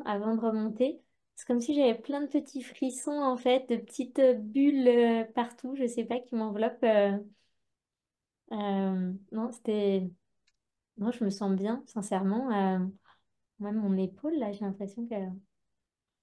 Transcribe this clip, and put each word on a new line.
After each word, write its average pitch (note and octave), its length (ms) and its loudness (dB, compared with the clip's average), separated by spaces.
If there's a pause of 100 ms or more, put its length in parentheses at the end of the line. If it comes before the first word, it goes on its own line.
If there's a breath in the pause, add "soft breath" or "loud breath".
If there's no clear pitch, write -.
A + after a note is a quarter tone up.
avant G#3+ 300 -2
de A3+ 60 0
remonter. A3 600 0 (340)
C'est - 120 -18
comme A#3+ 140 2
si D4 120 -2
j'avais C4 220 4
plein C#4+ 260 -6
de C#4+ 60 -4
petits C#4+ 340 -4
frissons, C4 500 -6 (100)
en B3+ 160 0
fait, B3+ 320 2
de A#3 80 0
petites, - 420 -6
euh, C4 160 8
bulles, C4 520 2
euh, A#3 380 6
partout, A#3+ 500 -6
je C4+ 120 -2
sais A#3 180 -4
pas, B3 140 -4
qui B3 160 -10
m'enveloppent, A3 480 -2
euh. G3+ 340 4 (1300 soft breath)
Euh, G3 640 0 (180)
non, A3+ 200 -4
c'était, G3+ 580 0 (880)
non, A3 140 -2
je A#3+ 140 -4
me G3 60 0
sens G3 240 0
bien, G#3+ 320 -2
sincèrement. G#3 640 -2
Euh, F#3+ 280 2 (800 soft breath)
même G#3 180 -4
mon G3 200 0
épaule, A#3 420 -4
là, G#3+ 140 -4
j'ai G#3 120 -8
l'impression G3 420 -8
que, A#3 80 -8 (1080)